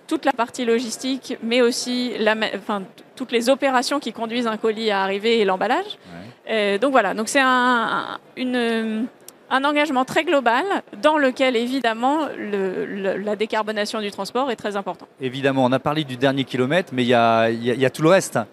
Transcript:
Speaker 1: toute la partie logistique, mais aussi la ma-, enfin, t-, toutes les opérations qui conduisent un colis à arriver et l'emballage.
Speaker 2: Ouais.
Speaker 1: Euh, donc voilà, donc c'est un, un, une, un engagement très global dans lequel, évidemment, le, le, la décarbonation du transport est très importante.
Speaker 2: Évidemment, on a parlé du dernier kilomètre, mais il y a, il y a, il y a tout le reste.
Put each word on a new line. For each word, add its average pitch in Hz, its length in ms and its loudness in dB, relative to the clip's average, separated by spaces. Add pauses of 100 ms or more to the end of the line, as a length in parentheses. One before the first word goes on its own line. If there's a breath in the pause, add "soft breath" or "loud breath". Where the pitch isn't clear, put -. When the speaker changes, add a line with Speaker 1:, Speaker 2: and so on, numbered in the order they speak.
Speaker 1:
toute - 160 -4
la 269 80 2
partie 240 320 -2
logistique, 247 800 -2
mais 240 180 2
aussi 247 560 0
la 214 180 2
ma-, 220 200 -2
enfin, 202 260 -4
t-, - 220 -16 (140)
toutes 247 160 -8
les 233 160 2
opérations 269 500 2
qui 247 140 -8
conduisent 226 340 -4
un 220 100 -2
colis 220 320 -2
à 196 120 2
arriver 202 380 2
et 208 60 4
l'emballage. 202 400 0
Speaker 2:
Ouais. 170 680 -14 (220)
Speaker 1:
Euh, - 20 2
donc 262 140 0
voilà, 208 220 2
donc 214 160 -4
c'est 285 100 2
un, 262 80 4
un, 247 720 0 (160)
une, 233 720 -2 (440)
un 262 140 2
engagement 294 400 2
très 320 220 -2
global 277 400 2 (360)
dans 302 160 4
lequel, 262 380 2
évidemment, 247 720 0 (100)
le, 190 480 -4
le, 190 320 -4
la 208 200 -4
décarbonation 214 640 -2
du 202 100 -4
transport 240 400 -4
est 214 60 -6
très 208 180 -6
importante. 196 320 -8 (140)
Speaker 2:
Évidemment, 135 420 0
on 123 80 4
a 131 80 2
parlé 151 240 -2
du 127 140 -10
dernier 135 260 2
kilomètre, 131 480 0
mais 127 120 0
il 120 60 0
y 127 40 4
a, 113 360 6
il 117 140 -4
y 123 80 0
a, - 40 2
il 135 40 -4
y 131 60 2
a 131 40 4
tout - 120 -8
le 160 80 6
reste. 180 300 2 (140)